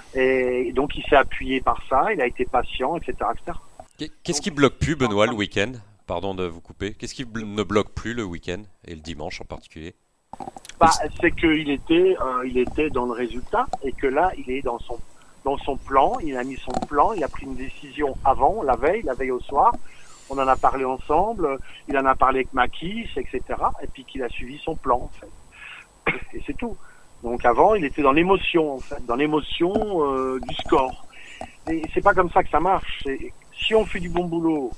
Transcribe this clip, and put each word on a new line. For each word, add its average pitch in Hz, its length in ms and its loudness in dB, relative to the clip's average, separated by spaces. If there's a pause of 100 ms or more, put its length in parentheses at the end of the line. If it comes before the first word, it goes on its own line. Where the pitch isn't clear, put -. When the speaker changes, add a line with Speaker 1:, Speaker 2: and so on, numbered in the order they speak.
(140)
Speaker 1:
et 127 600 2
donc 135 220 0
il 123 80 -6
s'est 151 120 4
appuyé 131 440 2
par 117 300 0
ça, 160 240 2
il 165 80 0
a 123 60 2
été 123 180 -2
patient, 127 520 -2
et - 60 -6
cetera, 117 300 -4
et - 60 -6
cetera. 165 200 -6 (380)
Speaker 2:
Qu'est-, 156 140 -10 (120)
qu'est-ce 170 140 -2
Speaker 1:
Donc, - 60 -6
Speaker 2:
qui 196 80 -2
bloque 139 260 4
plus, - 180 0
Benoît, 110 300 4
le 120 60 0
Speaker 1:
enfin 110 80 -4
Speaker 2:
week-end ? 104 320 0 (340)
Pardon 95 300 -4
de 92 80 -4
vous 85 180 -6
couper. - 320 -8
Qu'est-ce - 220 -12
qui 135 100 -8
bl-, 110 200 -8
ne 104 180 -2
bloque 98 300 2
plus 113 200 -6
le 120 100 -4
week-end, 87 380 -6 (240)
et 85 80 -12
le 78 80 -14
dimanche 78 400 -8
en 78 40 -12
particulier ? 78 500 -14 (840)
Speaker 1:
Bah, 165 120 10 (120)
Speaker 3:
Oui. 151 60 -4 (120)
Speaker 1:
c'est 170 100 4
qu'il 156 380 2
était, 170 520 4
euh, 127 260 -2
il 127 100 0
était 147 320 0
dans 123 160 0
le 123 80 -2
résultat 123 540 -2 (160)
et 131 80 -4
que - 160 -2
là, 160 300 2
il 135 140 -8
est 135 100 -4
dans 120 180 -4
son, 120 200 -8 (440)
dans 139 140 0
son 139 200 -4
plan, 139 460 4
il 143 140 -2
a 123 60 -2
mis 135 140 -6
son - 160 -6 (140)
plan, 156 260 4
il 170 100 -2
a 127 40 -2
pris - 180 -8
une 135 100 -6
décision 135 600 -4 (100)
avant, 139 380 4
la 131 120 4
veille, 170 280 2
la 143 100 -2
veille 127 180 -2
au 123 80 -2
soir. 165 340 4 (560)
On 135 80 -4
en 131 100 2
a 131 80 6
parlé 135 280 2
ensemble, 151 760 0 (280)
il 139 100 0
en 135 80 2
a 131 100 6
parlé 131 240 4
avec - 140 -2
Makis, 175 640 -2
et 131 160 -4
cetera, 127 420 -2 (100)
et 202 40 -6
puis - 180 -10
qu'il 135 180 -8
a 117 60 -4
suivi 131 280 -8
son 160 180 -6
plan, 127 220 2
en 127 220 -6
fait. - 920 -10 (200)
Et - 120 -6
c'est 143 120 -6
tout. 233 180 -6 (480)
Donc 120 220 -4
avant, 143 300 6
il 180 100 0
était 139 160 -2
dans 139 100 6
l'émotion, 165 640 2
en 127 40 -8
fait, 139 260 -8
dans 117 100 0
l'émotion, 151 580 0
euh, 143 760 0
du - 80 -4
score. - 500 0 (640)
Et 160 140 -2 (100)
c'est 175 80 0
pas 202 120 6
comme 180 180 4
ça 185 120 4
que - 60 -2
ça 156 100 2
marche. - 460 0
C'est, 139 280 -6 (200)
si - 220 -4
on 214 100 6
fait 202 140 -4
du 175 100 -4
bon 175 160 0
boulot, 160 520 0